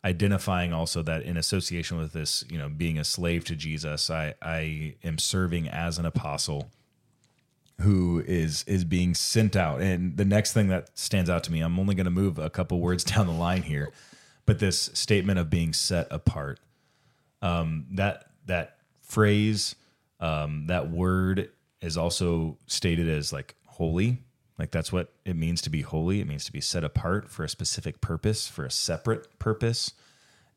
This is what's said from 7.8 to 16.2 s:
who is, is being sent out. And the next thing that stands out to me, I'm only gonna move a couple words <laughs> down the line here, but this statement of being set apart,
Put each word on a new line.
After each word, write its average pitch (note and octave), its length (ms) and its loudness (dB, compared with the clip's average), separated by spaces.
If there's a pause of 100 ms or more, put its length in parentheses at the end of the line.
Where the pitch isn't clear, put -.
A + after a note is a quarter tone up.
who F2+ 460 4
is, D#2+ 400 0
is F#2+ 180 2
being F2+ 300 2
sent G#2+ 400 2
out. D#2 260 2
And F2+ 360 0
the G2+ 80 2
next G2+ 280 4
thing G#2 160 4
that F#2 300 -2
stands F2+ 300 2
out E2+ 160 2
to E2 80 -4
me, D#2+ 80 2
I'm E2+ 180 2
only G2 160 2
gonna F2+ 160 2
move F2+ 280 2
a D#2 120 -4
couple F2 300 0
words F2 240 2
<laughs> - 0 -
down G#2 220 4
the E2+ 60 -2
line E2+ 300 0
here, D2 280 -4 (540)
but G#2+ 140 4
this - 360 2
statement G2 440 4
of E2 120 0
being E2 220 2
set - 380 0
apart, C#2+ 500 -4 (840)